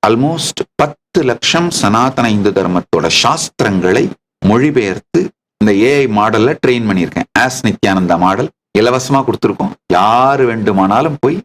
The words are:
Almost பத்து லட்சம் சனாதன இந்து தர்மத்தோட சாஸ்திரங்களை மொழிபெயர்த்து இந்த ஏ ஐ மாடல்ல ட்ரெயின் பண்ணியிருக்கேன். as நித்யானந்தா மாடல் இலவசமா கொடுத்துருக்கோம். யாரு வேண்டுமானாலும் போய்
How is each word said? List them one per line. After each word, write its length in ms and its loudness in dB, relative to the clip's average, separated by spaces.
Almost 560 -2
பத்து 480 -2
லட்சம் 480 -2
சனாதன 580 0
இந்து 220 0
தர்மத்தோட 580 -2
சாஸ்திரங்களை 880 0
மொழிபெயர்த்து 840 0
இந்த 180 2
ஏ 220 2
ஐ 100 2
மாடல்ல 500 0
ட்ரெயின் 220 0
பண்ணியிருக்கேன். 340 -2
as 220 -2
நித்யானந்தா 560 0
மாடல் 320 0
இலவசமா 440 0
கொடுத்துருக்கோம். 480 -2
யாரு 520 2
வேண்டுமானாலும் 720 0
போய் 260 -2